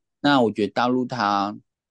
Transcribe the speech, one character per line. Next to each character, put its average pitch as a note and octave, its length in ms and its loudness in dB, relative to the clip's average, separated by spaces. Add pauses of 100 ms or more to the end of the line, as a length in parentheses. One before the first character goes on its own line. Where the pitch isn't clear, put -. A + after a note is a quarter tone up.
(200)
那 C#3+ 220 2
我 A2 100 2
觉 G2+ 160 -2
得 F#2+ 60 -8
大 A#2+ 140 0
陆 B2+ 180 0
它 G#2 520 -2 (340)